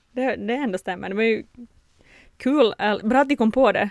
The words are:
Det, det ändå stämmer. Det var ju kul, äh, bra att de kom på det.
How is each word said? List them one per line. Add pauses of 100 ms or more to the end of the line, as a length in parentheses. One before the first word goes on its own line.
(120)
Det,
det
ändå
stämmer.
Det
var
ju (960)
kul,
äh,
bra
att
de
kom
på
det.